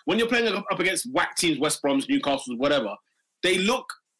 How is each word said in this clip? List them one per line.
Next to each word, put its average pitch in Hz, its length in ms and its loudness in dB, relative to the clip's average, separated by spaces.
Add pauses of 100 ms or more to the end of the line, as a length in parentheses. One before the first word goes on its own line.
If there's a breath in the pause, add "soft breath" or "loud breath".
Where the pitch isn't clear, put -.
When - 140 0
you're 233 100 2
playing 233 260 2
up, 196 160 -4
up 180 100 -4
against 180 320 -2
whack 170 240 -2
teams, 160 220 2
West 147 240 0
Broms, 139 240 2
Newcastles, 139 520 0
whatever, 131 360 0 (480)
they 185 160 2
look, 233 280 0 (340)